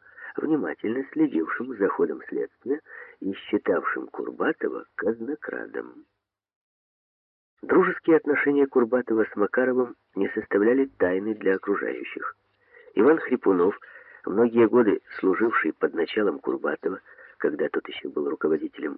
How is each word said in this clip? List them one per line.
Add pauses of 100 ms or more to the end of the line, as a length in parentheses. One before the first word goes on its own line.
(380)
внимательно
следившим
за
ходом
следствия (380)
и
считавшим
Курбатова (100)
казнокрадом. (1600)
Дружеские
отношения
Курбатова
с
Макаровым (200)
не
составляли
тайны
для
окружающих. (600)
Иван
Хрипунов, (460)
многие
годы (180)
служивший
под
началом
Курбатова, (380)
когда
тот
еще
был
руководителем